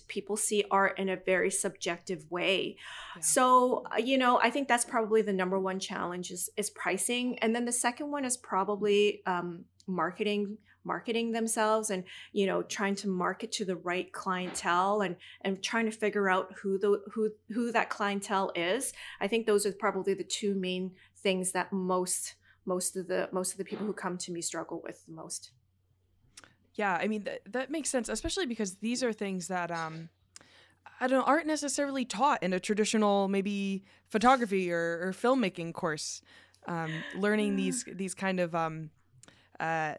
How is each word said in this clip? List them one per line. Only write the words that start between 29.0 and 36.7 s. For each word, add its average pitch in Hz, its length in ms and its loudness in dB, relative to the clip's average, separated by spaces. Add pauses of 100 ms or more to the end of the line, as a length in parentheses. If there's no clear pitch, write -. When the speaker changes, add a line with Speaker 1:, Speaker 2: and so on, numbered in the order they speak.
Speaker 2:
are 226 80 2
things 190 340 -4
that, 175 240 -4
um, 165 380 -6 (920)
I 247 60 0
don't, 254 160 4
aren't 302 240 4
necessarily 285 580 0
taught 247 380 2
in 185 100 0
a 180 60 2
traditional, 208 680 4
maybe, 196 560 -2 (240)
photography 202 640 4
or, 170 300 0
or 185 100 -2
filmmaking 185 600 2
course. - 480 -4 (460)
Um, 165 380 -4 (100)